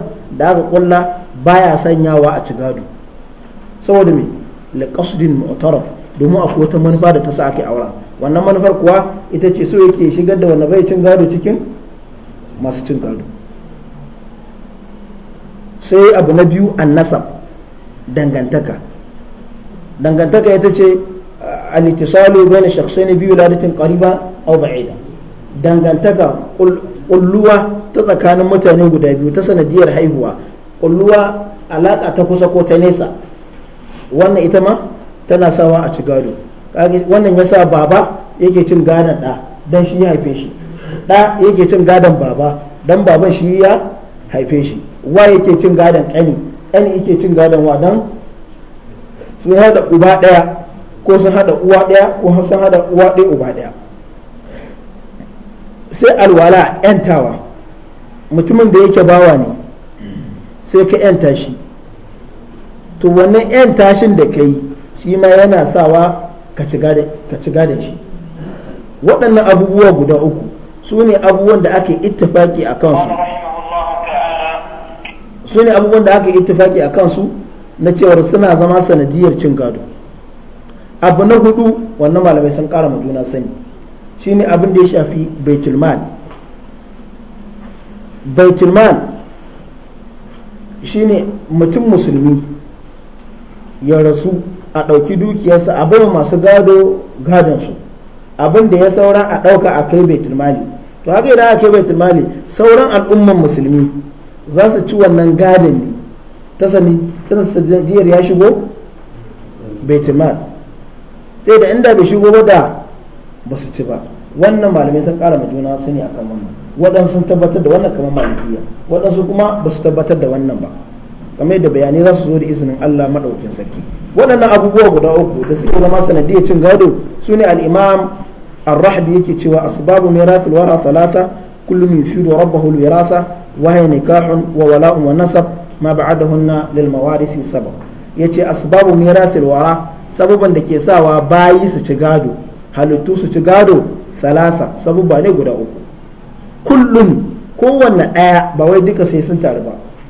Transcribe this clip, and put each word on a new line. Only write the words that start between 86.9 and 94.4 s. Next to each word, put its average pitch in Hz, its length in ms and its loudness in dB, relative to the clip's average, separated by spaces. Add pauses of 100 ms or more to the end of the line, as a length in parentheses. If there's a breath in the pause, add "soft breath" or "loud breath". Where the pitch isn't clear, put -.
Baitul 180 360 4
mal 208 240 4 (1900)
shi 214 240 -4
ne 202 180 0 (260)
mutum 170 380 0
musulmi 143 540 0 (1400)
ya 156 160 2
rasu, 156 400 -2 (320)